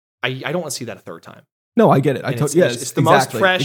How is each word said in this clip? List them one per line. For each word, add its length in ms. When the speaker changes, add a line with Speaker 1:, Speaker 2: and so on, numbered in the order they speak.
Speaker 1:
I, 200
I 80
don't 100
wanna 100
see 140
that 100
a 40
third 220
time. 200
Speaker 2:
No, 140
I 100
get 160
it. 80
I 60
Speaker 1:
And 80
Speaker 2:
to-, 80
Speaker 1:
it's, 100
Speaker 2:
yes, 180
Speaker 1:
it's, 80
it's 100
the 100
most 120
Speaker 2:
exactly, 120
Speaker 1:
fresh, 260